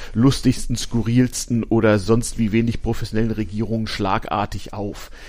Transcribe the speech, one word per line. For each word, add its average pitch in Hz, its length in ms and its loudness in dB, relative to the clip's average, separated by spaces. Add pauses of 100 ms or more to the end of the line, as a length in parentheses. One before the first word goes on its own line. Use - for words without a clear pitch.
(120)
lustigsten, 127 640 2
skurrilsten 117 880 0
oder 107 340 4
sonst 107 400 0
wie 110 140 0
wenig 113 300 2
professionellen 117 500 0
Regierungen 107 540 -4
schlagartig 104 880 -4
auf. 101 360 -8 (180)